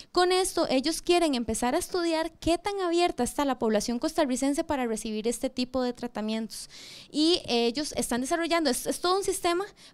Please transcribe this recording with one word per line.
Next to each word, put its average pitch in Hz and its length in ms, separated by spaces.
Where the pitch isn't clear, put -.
Con 359 200
esto, 370 380
ellos 269 320
quieren 339 320
empezar 240 400
a 339 60
estudiar 330 540
qué 339 260
tan 403 220
abierta 349 420
está 285 220
la 254 120
población 220 400
costarricense 285 680
para 277 220
recibir 220 420
este 240 220
tipo 254 320
de 247 120
tratamientos. 220 760
Y 320 360
ellos 240 500
están 240 240
desarrollando, 330 480
es, 247 160
es - 160
todo 370 160
un 403 60
sistema 359 420